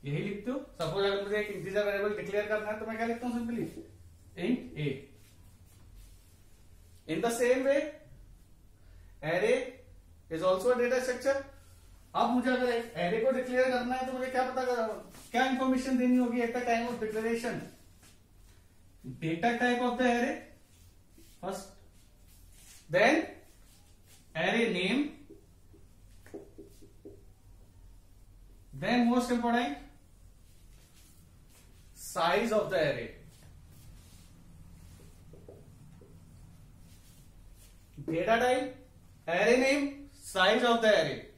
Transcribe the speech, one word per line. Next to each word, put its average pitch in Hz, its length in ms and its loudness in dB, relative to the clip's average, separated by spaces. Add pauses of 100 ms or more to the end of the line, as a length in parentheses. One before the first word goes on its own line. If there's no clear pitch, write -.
यही 147 180 -4
लिखते 202 280 -6
हो। 285 80 -4 (220)
सपोज 196 240 0
अगर 196 180 0
मुझे 208 160 -2
एक 208 160 -4
इंटीजर 196 300 -2
वेरिएबल 202 320 -2
डिक्लेयर 202 300 -4
करना 208 240 -2
है 214 80 -6
तो 233 60 -8
मैं 226 120 -8
क्या 226 100 -2
लिखता 233 200 -4
हूँ? 226 80 -4
simply 233 280 -4 (840)
int 254 120 0 (200)
a। 147 100 -2 (2250)
In 180 80 -2
the 233 160 2
same 254 280 4
way, 285 140 4 (1400)
array 185 340 2 (720)
is 160 120 -4
also 190 300 4
a 240 100 4
data 247 200 2
structure। 254 380 0 (760)
अब 226 140 2
मुझे 247 220 2
अगर 247 220 2
एक 233 240 -4
array 196 260 0
को 262 140 4
डिक्लेयर 254 340 2
करना 247 240 0
है 254 100 -2
तो 254 80 -6
मुझे 254 180 -4
क्या 254 200 0
पता 254 140 -2
कर-, 226 680 -4
क्या 254 140 2
इन्फॉर्मेशन 262 520 0
देनी 247 200 4
होगी 240 240 0
at 233 120 -2
the 247 160 -4
time 233 180 0
of 233 140 -6
declaration? 220 580 -4 (1600)
Data 170 400 -2
type 247 220 2
of 240 160 -2
the 254 80 2
array 240 360 0 (1000)
first, 185 260 -8 (1200)
then 214 320 6 (1120)
array 196 380 2
name, 208 300 0 (3750)
then 226 360 2
most 247 220 2
important 240 460 0 (2250)
size 185 580 0
of 214 200 2
the 175 100 2
array। 117 260 0 (4000)
Data 196 320 2
type, 254 320 2 (520)
array 208 340 4
name, 277 260 2 (340)
size 208 420 2
of 233 180 4
the 220 80 6
array। 139 360 2 (120)